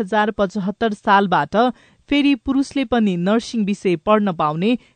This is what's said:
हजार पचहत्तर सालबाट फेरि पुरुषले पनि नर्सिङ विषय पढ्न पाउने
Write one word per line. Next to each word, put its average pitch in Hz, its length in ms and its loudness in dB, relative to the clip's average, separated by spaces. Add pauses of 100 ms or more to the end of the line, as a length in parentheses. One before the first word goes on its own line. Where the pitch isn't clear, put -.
हजार 214 300 -2
पचहत्तर 208 600 -4
सालबाट 196 640 0 (520)
फेरि 285 260 2
पुरुषले 269 500 -2
पनि 220 320 0
नर्सिङ 214 480 -2
विषय 190 320 -2
पढ्न 208 360 0
पाउने 165 460 0 (180)